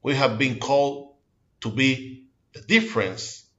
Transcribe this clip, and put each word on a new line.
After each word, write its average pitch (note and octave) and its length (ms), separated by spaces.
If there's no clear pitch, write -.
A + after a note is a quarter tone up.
We C3+ 140
have B2 220
been B2+ 200
called C#3+ 560
to A#2 100
be C3 560
the - 100
difference G#2+ 800